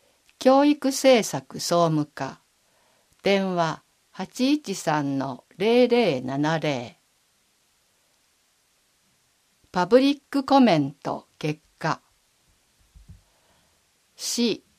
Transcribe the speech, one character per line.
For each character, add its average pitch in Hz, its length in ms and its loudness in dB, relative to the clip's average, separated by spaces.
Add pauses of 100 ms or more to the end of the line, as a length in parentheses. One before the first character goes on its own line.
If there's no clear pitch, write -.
(400)
教 262 260 4
育 294 240 0
政 262 380 2
策 - 320 -10
総 170 260 0
務 156 200 0
課、 143 360 -12 (840)
電 190 320 0
話 165 280 -4 (280)
八 254 420 -4
一 294 220 -4
三 143 440 -4
の 131 240 -8 (140)
零 240 300 2
零 220 340 0
七 143 380 -2
零。 135 380 -6 (2750)
パ 180 140 -2
ブ 226 140 6
リ 277 160 2
ッ - 20 -14 (120)
ク 277 140 -4
コ 269 160 4
メ 208 180 4
ン 143 160 -2
ト - 340 -10 (100)
結 151 220 -6 (180)
果。 - 240 -6 (2250)
市 - 480 -4 (160)